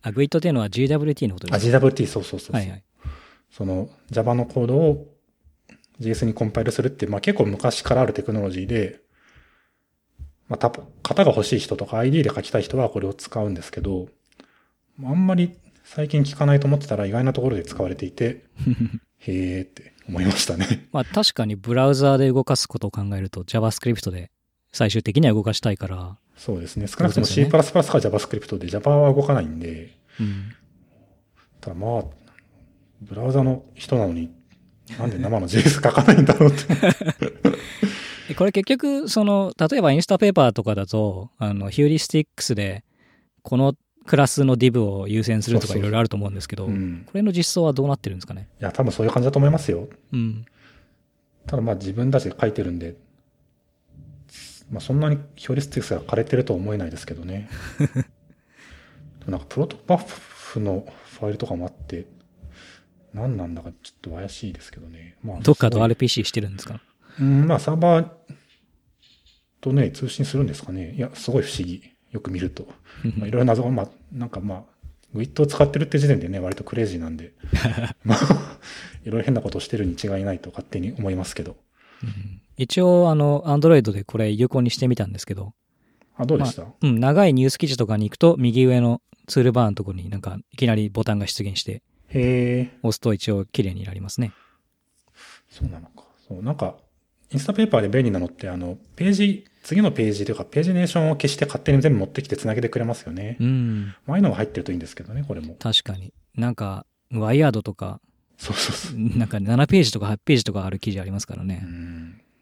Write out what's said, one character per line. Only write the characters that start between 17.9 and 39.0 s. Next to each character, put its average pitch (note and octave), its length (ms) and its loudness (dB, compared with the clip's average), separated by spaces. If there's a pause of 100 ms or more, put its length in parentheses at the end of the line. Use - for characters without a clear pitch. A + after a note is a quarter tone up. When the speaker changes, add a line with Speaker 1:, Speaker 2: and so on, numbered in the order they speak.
Speaker 2:
て - 100 -8
い F2+ 60 -8
て、 A#2+ 340 -4 (400)
Speaker 1:
<laughs> - 360 -10
Speaker 2:
へ F#2 400 -4
ー - 20 -8
っ - 20 -8
て - 280 -20 (140)
思 F2+ 140 -4
い F#2 40 2
ま G2+ 80 4
し - 120 -2
た F2 100 -4
ね。 F#2+ 360 -2
Speaker 1:
ま D3 80 -2
あ、 B2+ 60 -2
確 - 280 2
か A2+ 120 -2
に G#2 100 -2
ブ A2 180 -4
ラ C3 160 6
ウ C#3 60 6
ザ C3+ 200 6
ー - 20 4
で C3+ 140 4
動 B2+ 120 2
か C3 120 2
す - 120 -2
こ - 100 -10
と G#2 100 -4
を G2 40 -6
考 G#2 120 -6 (120)
え F#2+ 40 -4
る F#2+ 120 -6
と、 F2+ 120 -10
JavaScript A2 680 -2
で F2+ 180 -10 (420)
最 G#2+ 200 2
終 A2 100 0
的 A2 200 2
に D3+ 60 6
は A2 60 6
動 G#2+ 80 2
か G#2+ 120 0
し - 80 -4
た A2 100 0
い G2 60 -2
か F#2+ 100 -8
ら。 F#2 300 -10 (200)
Speaker 2:
そ - 180 -8
う F2 40 -6
で F2 80 -10
す - 80 -14
ね。 G2+ 120 -6
少 - 160 -12
な F3+ 60 4
く - 60 -2
と - 60 2
も G#2 40 2
Speaker 1:
そ - 80 0
う - 20 0
で - 0 -
す C#3 40 2
よ C#3+ 60 8
ね。 - 20 -2
Speaker 2:
シ - 0 -
ー - 20 -2
プ D#3 80 6
ラ D#3+ 60 8
ス - 80 0
プ - 60 2
ラ D#3+ 60 4
ス - 80 -2
か D3+ 60 4
JavaScript G#2 600 -2
で、 F2+ 100 -8
Java G#2 300 2
は C#3+ 160 6
動 C#3+ 100 4
か C#3+ 100 2
な A#2+ 80 2
い E2 40 -4
ん D#2+ 120 -8
で。 E2 400 -12 (220)
Speaker 1:
う A2+ 40 -2
ん。 G2+ 280 -6 (1120)
Speaker 2:
た - 80 -12
だ、 F2 60 -10
ま A2 240 -4
あ、 - 40 -6 (960)
ブ - 140 -14
ラ A2 80 -6
ウ B2+ 80 0
ザ C3+ 100 4
の B2+ 220 0 (100)
人 - 240 -2
な G#2+ 80 2
の F2 80 -2
に、 E2 180 -6 (680)
な A#2 60 -4
ん B2 40 0
で G#2+ 80 -6
生 A2+ 220 0
の F2 80 -4
ジ F#2+ 100 2
ェ - 40 6
イ - 40 4
エ D#3 40 10
ス - 120 0
書 - 80 6
か - 140 4
な G#3+ 100 10
い C#3+ 80 8
ん C3+ 40 8
だ D3 100 4
ろ D3+ 120 8
う C#3+ 40 10
っ - 20 0
て。 - 100 -6 (1600)
Speaker 1:
<laughs> - 20 -20
え、 D3 60 -6
こ F#3 100 2
れ G3+ 60 2
結 G3 140 0
局、 C#4 440 0